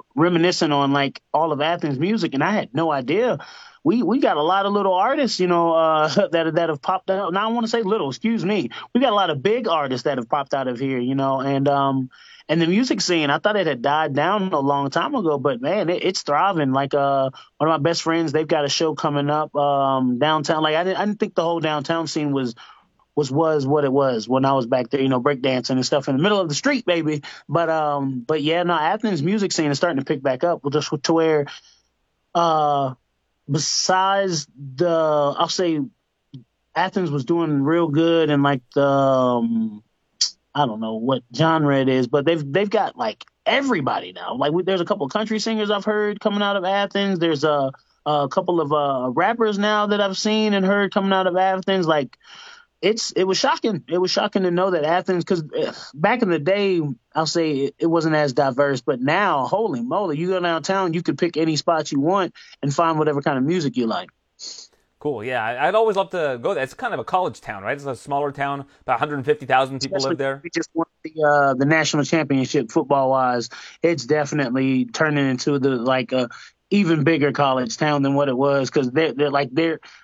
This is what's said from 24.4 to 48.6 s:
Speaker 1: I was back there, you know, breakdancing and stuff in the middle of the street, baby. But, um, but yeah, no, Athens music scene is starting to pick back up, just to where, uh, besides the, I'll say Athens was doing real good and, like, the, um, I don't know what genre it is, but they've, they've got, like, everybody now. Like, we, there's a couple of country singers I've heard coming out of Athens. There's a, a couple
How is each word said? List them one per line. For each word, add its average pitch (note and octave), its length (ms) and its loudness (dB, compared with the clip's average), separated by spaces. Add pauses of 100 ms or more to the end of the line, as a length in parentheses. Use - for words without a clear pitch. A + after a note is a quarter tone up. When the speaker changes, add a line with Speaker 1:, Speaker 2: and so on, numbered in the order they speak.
Speaker 1:
I C3+ 80 4
was C3 140 0
back B2+ 240 -2
there, C#3 100 -2
you C3+ 80 2
know, B2+ 140 0
breakdancing C3 480 -2
and B2+ 160 0
stuff C#3+ 200 0
in C3+ 120 0
the D3 40 2
middle G#3 160 2
of E3+ 120 -2
the D3 40 -4
street, C4+ 300 0
baby. D#3 380 0 (260)
But, D#3+ 220 0
um, C#3+ 500 -2
but D3+ 220 -2
yeah, E3 200 0
no, F3 120 2
Athens E3+ 480 0
music G3 280 0
scene D3+ 200 0
is C#3 80 0
starting E3 220 0
to C#3 40 -8
pick D3+ 180 -4
back C3 220 -2
up, E3+ 160 0 (100)
just D3 220 -2 (120)
to E3+ 100 0
where, D#3+ 320 2 (880)
uh, D3 580 2 (580)
besides F#3 1040 0
the, C3+ 320 -4
I'll D#3 640 2
say E3 320 0 (920)
Athens F3+ 360 0
was C#3 140 -2
doing D#3 380 0
real E3 260 2
good E3 400 2
and, C#3+ 140 2
like, C#3 180 2 (140)
the, C#3 80 2
um, B2 1000 2 (720)
I D3 100 2
don't A2 120 -6
know A2+ 160 -6
what A#2+ 300 -2 (100)
genre D3 460 2
it C3 80 2
is, C3 180 2
but C#3+ 180 0
they've, D3+ 280 0
they've G3 180 0
got, G3 260 0
like, A3 280 -6 (200)
everybody G#3 680 0
now. F#2 240 -10
Like, C#3+ 160 0
we, F3+ 100 2
there's F#3 180 0
a E3+ 40 -2
couple G3 200 -2
of C3 80 -6
country G#3+ 280 -2
singers G#3+ 280 -2
I've G3+ 160 -2
heard G#3 360 -2
coming G#3 220 0
out G3+ 120 0
of F#3+ 100 -2
Athens. G3 540 0
There's D#3+ 240 0
a, C#3+ 300 2 (340)
a D3 240 0
couple F3+ 300 0